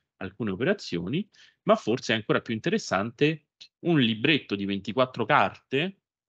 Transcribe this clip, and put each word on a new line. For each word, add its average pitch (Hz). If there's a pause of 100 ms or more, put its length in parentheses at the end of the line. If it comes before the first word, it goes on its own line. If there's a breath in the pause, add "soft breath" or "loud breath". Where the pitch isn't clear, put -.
(180)
alcune 98
operazioni, 117 (340 soft breath)
ma 202
forse 123
è 110
ancora 120
più -
interessante 143 (340)
un 170
libretto 113
di 101
ventiquattro 107
carte, 139 (260)